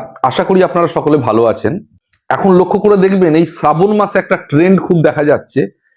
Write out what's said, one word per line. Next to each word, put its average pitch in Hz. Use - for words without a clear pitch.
আশা 131
করি 185
আপনারা 170
সকলে 147
ভালো 117
আছেন। 110
এখন 160
লক্ষ্য 180
করে 208
দেখবেন, 185
এই 165
শ্রাবণ 160
মাসে 208
একটা 185
ট্রেন্ড 175
খুব -
দেখা 147
যাচ্ছে 139